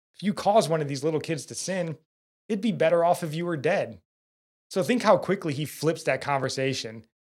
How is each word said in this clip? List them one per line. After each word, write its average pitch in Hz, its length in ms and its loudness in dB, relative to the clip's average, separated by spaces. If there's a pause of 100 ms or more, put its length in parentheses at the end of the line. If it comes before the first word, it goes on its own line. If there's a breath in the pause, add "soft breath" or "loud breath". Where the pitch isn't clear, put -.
(160)
If - 80 -16
you 196 100 0
cause 196 340 4
one 160 140 2
of 143 60 -2
these 139 160 -6
little 151 160 2
kids 156 280 -6
to 120 80 -14
sin, 170 420 -4 (500)
it'd 202 140 -2
be 226 100 0
better 165 340 4
off 175 180 2
if 151 120 -6
you 170 100 -4
were 170 120 -4
dead. 131 440 -2 (680)
So 185 120 0
think 247 180 2
how 196 160 6
quickly 180 360 -2
he 147 120 -4
flips 160 380 -2
that 135 180 0
conversation. 131 840 -2 (200)